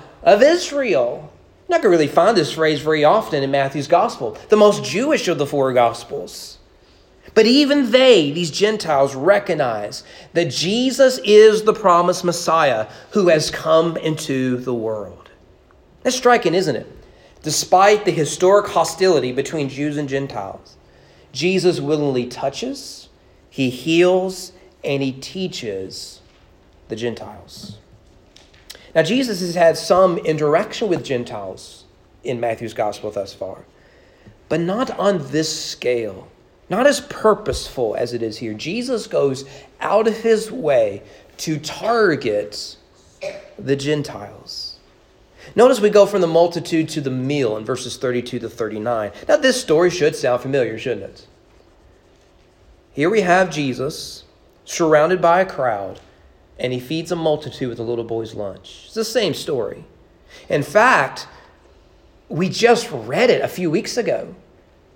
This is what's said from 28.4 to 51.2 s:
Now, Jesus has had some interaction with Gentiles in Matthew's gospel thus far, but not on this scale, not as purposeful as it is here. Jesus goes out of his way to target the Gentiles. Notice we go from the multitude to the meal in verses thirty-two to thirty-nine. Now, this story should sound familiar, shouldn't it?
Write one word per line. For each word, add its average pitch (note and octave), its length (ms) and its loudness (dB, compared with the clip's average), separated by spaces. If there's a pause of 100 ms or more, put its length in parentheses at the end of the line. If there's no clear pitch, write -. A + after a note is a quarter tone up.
Now, D#3+ 80 4
Jesus G#3+ 380 -2
has F3 140 -4
had E3 220 4
some F3+ 420 2
interaction D#3 680 -2
with E3+ 160 -2
Gentiles A#2 800 -10 (400)
in A#2+ 160 -6
Matthew's A2+ 340 -6
gospel G#2+ 380 -6
thus G2 220 -8
far, - 320 -12 (840)
but E3+ 140 -2
not G3+ 360 -4
on F3 340 0
this D#3 340 -4
scale, A2+ 640 -6 (400)
not A#3 180 2
as C#4 140 2
purposeful C#3 960 -2
as A#2+ 160 -4
it A#2 100 -6
is A2 140 -6
here. A2 160 -8
Jesus G#3 520 -6
goes C#3 380 -2 (380)
out G#3 260 2
of G#3 80 0
his A3+ 340 0
way A#2 520 0 (380)
to D#3 200 -4
target D3+ 1200 -2 (800)
the C3+ 160 -2
Gentiles. C3+ 920 -8 (880)
Notice B3 240 6
we G#3 80 4
go G3+ 160 8
from G3 160 0
the E3+ 60 2
multitude E3 600 2
to D#3 120 -6
the C3+ 100 -4
meal B2+ 460 -2
in A2 80 -10
verses B2 320 -6
thirty-two B2 420 -4
to A2 100 -8
thirty-nine. G#2+ 600 -4 (160)
Now, - 80 6
this B3+ 260 2
story E3+ 280 4
should D#3 260 0
sound B2 260 0
familiar, A#2+ 380 -2
shouldn't G#2+ 240 -6
it? - 240 -18 (1700)